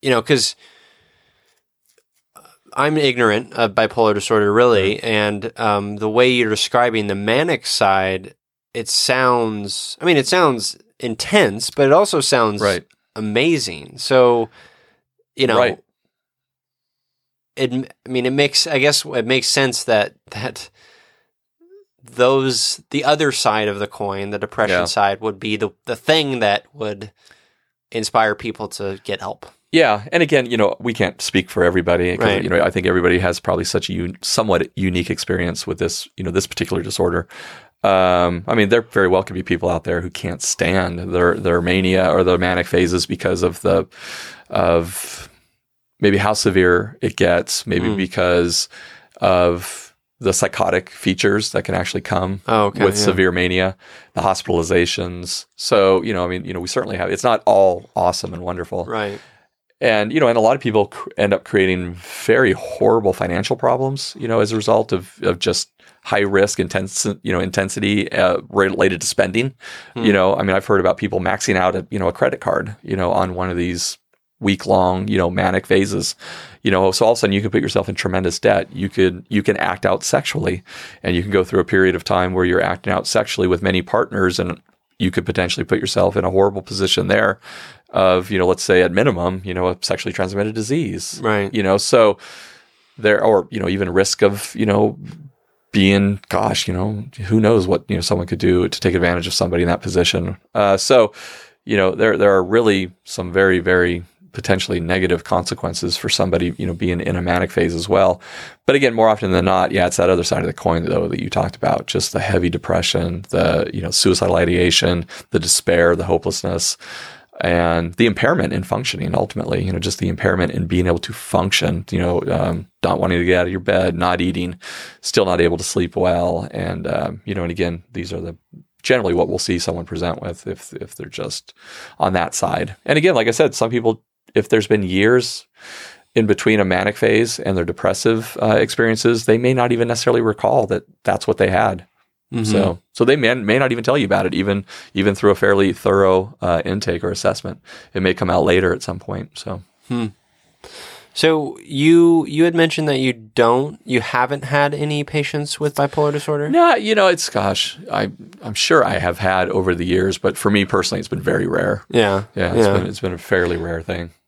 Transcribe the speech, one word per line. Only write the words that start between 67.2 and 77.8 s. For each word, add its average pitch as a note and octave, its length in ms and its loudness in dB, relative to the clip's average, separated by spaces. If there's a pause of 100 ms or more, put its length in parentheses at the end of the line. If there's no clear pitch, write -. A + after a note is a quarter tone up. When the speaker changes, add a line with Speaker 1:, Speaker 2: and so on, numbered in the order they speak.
Speaker 2:
you - 100 -4
know, F2+ 80 0
intensity, G2 720 -2
uh, F2+ 260 2 (100)
related F#2+ 520 2
to - 80 -6
spending. G#2+ 460 -2 (400)
Speaker 1:
Hmm. A#2 100 -6
Speaker 2:
You G#2+ 80 6
know, F#2+ 240 4
I G2+ 80 -2
mean, F#2+ 100 2
I've G2 120 -2
heard G2+ 120 2
about F2+ 200 2
people F#2+ 200 -2
maxing F#2 380 -2
out F#2 180 2
a, F#2+ 160 -4
you G#2+ 80 -4
know, F#2 80 -2
a E2+ 60 0
credit - 280 -2
card, - 440 -4
you - 100 -4
know, F#2 160 -2
on F#2 240 0
one F#2 160 -4
of F2 60 -4
these F2 420 -4 (400)
week G2+ 280 0
long, F#2 420 2
you G2+ 100 0
know, F2 120 2
manic F#2 360 0
phases, G2 480 0 (480)
you G#2 80 0
know, F#2+ 220 4
so - 140 2
all A2+ 60 4
of A#2 60 0
a - 20 -4
sudden G2+ 120 2
you G2 80 2
can G#2+ 100 -4
put G#2+ 120 0
yourself - 260 -2